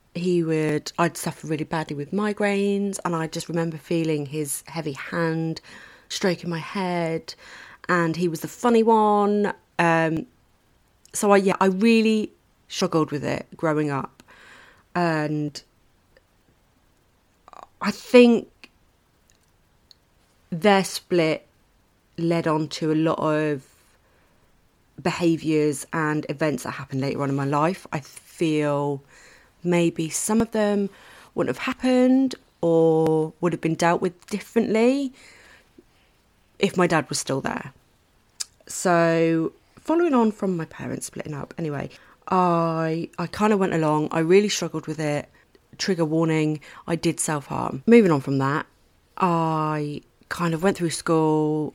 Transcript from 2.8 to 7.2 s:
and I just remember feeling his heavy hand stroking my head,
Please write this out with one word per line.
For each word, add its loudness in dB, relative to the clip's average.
and -2
I -2
just -10
remember -4
feeling -2
his -6
heavy -8
hand -4
stroking -4
my -6
head, -4